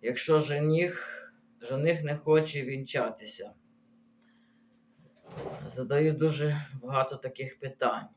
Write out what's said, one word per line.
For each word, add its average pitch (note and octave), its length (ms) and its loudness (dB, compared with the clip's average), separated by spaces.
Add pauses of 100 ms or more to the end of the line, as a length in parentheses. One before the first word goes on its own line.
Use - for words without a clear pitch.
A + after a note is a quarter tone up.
якщо D3+ 380 4
жених, D#3 840 0 (380)
жених D3+ 420 0
не D3 120 -2
хоче D#3 480 2
вінчатися? A#2+ 880 -6 (2250)
Задаю C#3+ 480 2
дуже D3 480 2 (200)
багато C3 340 0
таких - 440 -10
питань. B2+ 580 -2